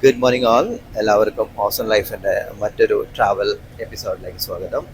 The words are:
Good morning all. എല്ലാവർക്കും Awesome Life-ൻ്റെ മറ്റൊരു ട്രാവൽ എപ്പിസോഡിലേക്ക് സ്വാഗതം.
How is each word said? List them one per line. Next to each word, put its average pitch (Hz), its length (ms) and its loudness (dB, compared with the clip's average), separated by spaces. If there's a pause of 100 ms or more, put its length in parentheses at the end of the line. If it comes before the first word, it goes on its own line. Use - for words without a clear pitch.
Good 131 200 6
morning 127 280 4
all. 127 160 4 (340)
എല്ലാവർക്കും 107 480 2 (140)
Awesome 110 300 -2
Life-ൻ്റെ 98 420 -2 (260)
മറ്റൊരു 104 360 0 (180)
ട്രാവൽ 101 340 0 (360)
എപ്പിസോഡിലേക്ക് 90 600 -10
സ്വാഗതം. 92 500 -8